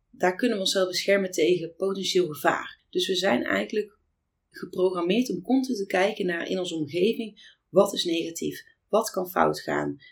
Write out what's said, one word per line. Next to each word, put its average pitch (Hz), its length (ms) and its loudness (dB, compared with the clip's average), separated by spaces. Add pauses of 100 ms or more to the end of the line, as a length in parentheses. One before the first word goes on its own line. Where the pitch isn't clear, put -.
(100)
daar 180 240 0
kunnen 233 220 0
we 190 60 -2
onszelf 185 260 0
beschermen 190 420 2
tegen 165 460 2
potentieel 190 500 0
gevaar. - 540 -2 (100)
Dus 180 160 -2
we 190 80 0
zijn 196 300 2
eigenlijk 208 540 -2 (520)
geprogrammeerd 185 800 0
om 175 120 -4
continu 254 340 0
te 196 100 -4
kijken 196 400 0
naar 170 220 -4
in 185 100 0
onze 165 160 -4
omgeving, 180 840 -2 (120)
wat 202 260 4
is - 100 -4
negatief? 165 600 -4 (240)
Wat - 220 0
kan 185 200 -6
fout 151 300 0
gaan? 143 380 -4 (140)